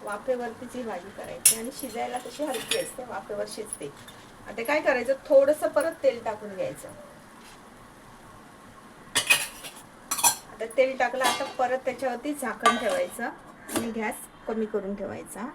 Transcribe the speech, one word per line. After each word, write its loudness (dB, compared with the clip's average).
वाफेवरतीच -4
ही -4
भाजी -6
करायची 2
आणि -6
शिजायला -4
कशी -6
हलकी -2
असते, -4
वाफेवर -6
शिजते. -10
आता -8
काय 2
करायचं, 4
थोडंसं 8
परत 2
तेल 4
टाकून -4
घ्यायचं. -4
आता -6
तेल 6
टाकलं, 2
आता 4
परत 4
त्याच्यावरती 0
झाकण 4
ठेवायचं 0
आणि -4
गॅस -2
कमी 0
करून -2
ठेवायचा -6